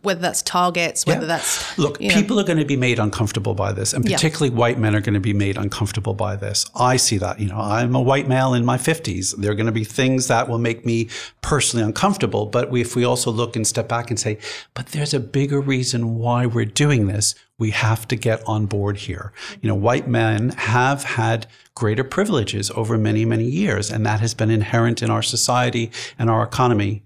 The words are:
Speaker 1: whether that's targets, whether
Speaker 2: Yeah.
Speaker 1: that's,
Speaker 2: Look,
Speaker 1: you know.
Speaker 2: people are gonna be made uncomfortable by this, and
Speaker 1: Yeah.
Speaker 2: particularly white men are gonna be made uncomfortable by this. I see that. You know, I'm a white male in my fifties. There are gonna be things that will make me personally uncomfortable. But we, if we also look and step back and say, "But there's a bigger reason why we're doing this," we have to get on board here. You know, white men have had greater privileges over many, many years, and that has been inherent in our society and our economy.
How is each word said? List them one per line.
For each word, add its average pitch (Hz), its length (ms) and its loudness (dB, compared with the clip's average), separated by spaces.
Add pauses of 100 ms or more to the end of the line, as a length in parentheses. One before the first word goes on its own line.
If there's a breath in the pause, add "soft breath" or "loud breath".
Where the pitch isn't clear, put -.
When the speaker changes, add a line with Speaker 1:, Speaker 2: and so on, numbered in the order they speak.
Speaker 1:
whether 196 180 -2
that's 175 220 -2
targets, 175 600 0
whether 156 180 0
Speaker 2:
Yeah. 160 40 -6
Speaker 1:
that's, - 500 -4
Speaker 2:
Look, - 240 0
Speaker 1:
you 202 100 -2
know. 180 40 4
Speaker 2:
people 208 240 2
are 196 60 0
gonna 160 220 2
be 143 100 0
made 123 240 2
uncomfortable 107 540 0
by 98 180 -2
this, 101 200 -4
and 131 160 0
Speaker 1:
Yeah. 185 80 2
Speaker 2:
particularly 151 380 0
white 117 240 2
men 107 160 2
are 104 60 2
gonna 104 180 0
be 101 140 0
made 101 240 0
uncomfortable 101 580 -2
by 101 220 -4
this. 101 280 -4 (120)
I 127 200 4
see 113 220 2
that. 95 220 -2
You 101 80 0
know, 98 100 -4
I'm 113 380 0
a 131 40 2
white 135 280 2
male 131 260 2
in 120 100 2
my 127 140 2
fifties. 98 580 -2
There 104 140 0
are 104 60 0
gonna 113 160 0
be 110 100 0
things 131 460 0
that 127 200 2
will 117 100 0
make 117 280 -2
me 113 220 0 (320 loud breath)
personally 123 440 0
uncomfortable. 110 600 0
But 123 240 0
we, 123 120 2
if 117 120 -4
we 123 100 2
also 123 280 0
look 117 240 -2
and 110 100 0
step - 220 -2
back 120 220 -2
and 113 100 -2
say, 107 180 -2 (360 loud breath)
"But 127 180 -8
there's 151 220 -2
a 139 40 2
bigger 139 420 0
reason 123 580 0
why 120 280 2
we're 113 200 0
doing 127 420 2
this," 101 260 -2 (240 soft breath)
we 110 120 -2
have 110 380 0
to 127 80 -2
get 110 300 0
on 107 200 0
board 101 320 -2
here. - 340 -10 (280 loud breath)
You 107 80 -2
know, 101 60 2
white 110 320 2
men 113 500 2
have 123 460 2
had 113 440 -2 (280 soft breath)
greater 113 300 0
privileges 131 720 0
over 113 200 0
many, 110 280 2
many 113 240 2
years, 147 420 0
and 110 160 0
that 107 140 2
has 113 140 0
been 110 160 0
inherent 113 520 2
in 113 80 0
our 113 120 0
society 120 680 0 (260 loud breath)
and 113 140 2
our 110 140 2
economy. 107 600 0